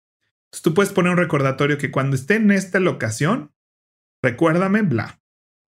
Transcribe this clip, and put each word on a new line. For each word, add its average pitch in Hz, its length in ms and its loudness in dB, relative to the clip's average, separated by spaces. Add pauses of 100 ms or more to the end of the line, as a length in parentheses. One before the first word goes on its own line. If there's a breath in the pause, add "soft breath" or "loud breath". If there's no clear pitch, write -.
(460)
Entonces, - 160 -18
tú 160 120 0
puedes 196 180 2
poner 180 200 2
un 175 60 0
recordatorio 143 600 0
que 143 120 -6
cuando 135 260 -2
esté 202 180 -2
en 214 160 4
esta 190 300 0
locación, 147 720 -2 (720)
recuérdame, 170 600 2
bla. 127 380 -2 (520)